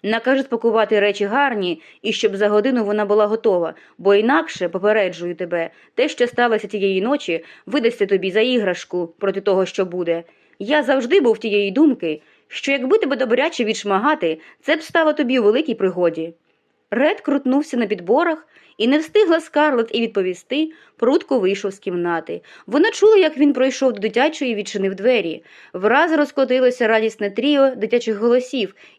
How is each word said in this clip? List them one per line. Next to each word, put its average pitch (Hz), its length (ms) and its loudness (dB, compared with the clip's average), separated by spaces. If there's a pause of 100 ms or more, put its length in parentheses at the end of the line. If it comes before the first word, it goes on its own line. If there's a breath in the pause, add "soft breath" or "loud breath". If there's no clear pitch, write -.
Накажи 226 400 0
спакувати 214 580 0
речі 202 240 0
Гарні, 208 580 -2 (200 loud breath)
і - 100 -4
щоб 196 240 0
за 208 120 2
годину 214 360 2
вона 208 200 -2
була 208 220 2
готова, 196 480 -2 (240 soft breath)
бо 196 160 2
інакше, 240 540 0
попереджую 175 680 -2
тебе, 170 360 -6 (240 soft breath)
те, 277 140 0
що 247 180 -2
сталося 233 400 0
тієї 190 360 -2
ночі, 202 420 -4 (220 loud breath)
видасться 233 400 0
тобі 190 240 0
за 202 100 0
іграшку 185 760 -2
проти 196 220 -4
того, 190 260 0
що 190 180 -4
буде. 170 400 -4 (340 soft breath)
Я 277 240 0
завжди 262 380 2
був 226 180 2
тієї 202 320 0
думки, 190 520 0 (260 soft breath)
що - 240 -6
якби 277 260 2
тебе 285 180 0
добряче 247 480 -2
відшмагати, 202 760 -2 (200 loud breath)
це 311 160 -2
б 320 60 -10
стало 320 300 0
тобі 262 260 0
у 233 40 0
великій 226 320 2
пригоді. 170 600 -2 (560)
Ред 294 300 0
крутнувся 269 560 -2
на 233 100 0
підборах, 233 600 0 (320 soft breath)
і 233 100 0
не 285 100 2
встигла 330 420 2
Скарлетт 285 520 0
і 240 80 -2
відповісти, 226 720 -4 (240 loud breath)
прудко 262 420 0
вийшов 196 320 -2
з 196 80 -20
кімнати. 175 640 -6 (240 loud breath)
Вона 302 240 2
чула, 427 260 6
як 311 220 2
він 285 140 4
пройшов 262 400 0
до 202 60 -8
дитячої 240 520 -2
і 226 40 -2
відчинив 196 400 -4
двері. 196 500 -2 (280 loud breath)
Враз 247 400 2
розкотилося 254 760 2
радісне 220 420 0
тріо 269 440 2
дитячих 220 420 -2
голосів, 240 580 0 (240 soft breath)